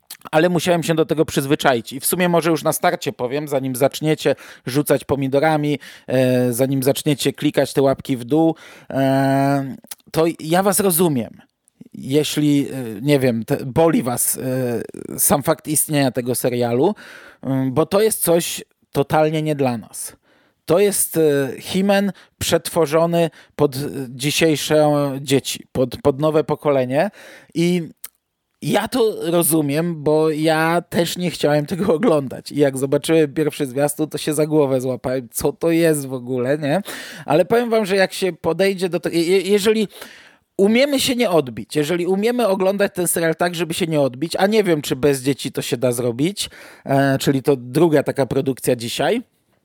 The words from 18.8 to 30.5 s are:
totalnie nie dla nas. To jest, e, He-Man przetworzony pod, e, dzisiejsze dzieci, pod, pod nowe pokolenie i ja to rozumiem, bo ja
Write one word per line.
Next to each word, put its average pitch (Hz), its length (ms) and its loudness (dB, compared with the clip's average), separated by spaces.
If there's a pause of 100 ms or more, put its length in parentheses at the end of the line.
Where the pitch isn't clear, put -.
totalnie 156 500 0
nie 156 140 -2
dla 127 220 -2
nas. - 380 -14 (500)
To 165 140 2
jest, 202 380 0
e, 160 40 4 (400)
He-Man 196 500 0 (260)
przetworzony 165 920 0 (260)
pod, 147 200 0
e, 131 40 -6 (300)
dzisiejsze 147 1000 2 (100)
dzieci, 135 500 -2
pod, 123 260 -2
pod 139 220 0
nowe 156 240 2
pokolenie 143 680 0 (420)
i 175 360 0 (720)
ja 196 260 0
to 220 260 0 (180)
rozumiem, 160 720 0
bo 156 260 2
ja 160 600 2